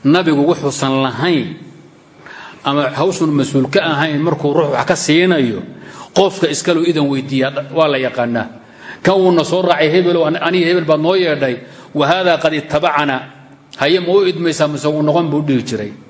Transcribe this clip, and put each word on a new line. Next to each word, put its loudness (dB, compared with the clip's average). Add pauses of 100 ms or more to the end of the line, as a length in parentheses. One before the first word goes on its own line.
"Nabigu 2
wuxuusan -2 (100)
lahayn -2 (1080)
ama -2
hawshan -2
mas-uul 0
ka 2
ahayn -2
markuu -2
ruux 2
wax -2
ka 2
siinayo, 2 (500)
qofka 2
iska -2
loo 2
idan 2
weydiiyaa, -2
waa 2
la 0
yaqaanaa. -2 (560)
Kan 4
wuuna 4
soo 0
raacay 2
hebel 2
oo 2
an-, -2
aniga 0
hebel 0
baad 2
noo 2
yeedhay, 0 (400)
wa 0
haadaa 2
qad 0
ittabacana. 0 (600)
Haye 2
ma -2
u 4
idmaysaa 0
mise -4
wuu 0
noqon?" 2
buu 0
dhihi 0
jiray. -6 (180)